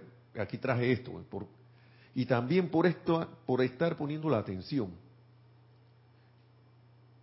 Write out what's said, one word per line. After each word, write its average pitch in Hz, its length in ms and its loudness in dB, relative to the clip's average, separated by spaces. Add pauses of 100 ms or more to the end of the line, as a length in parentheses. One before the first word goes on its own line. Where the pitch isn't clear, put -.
(380)
aquí 107 200 -4
traje 123 340 2
esto". - 200 -2 (180)
Por, - 160 -8 (680)
y 127 120 0
también 135 440 2
por 165 160 4
esto, 165 400 0 (200)
por 127 160 4
estar 160 340 0
poniendo 156 320 -4
la 127 100 4
atención, 101 520 -4 (2250)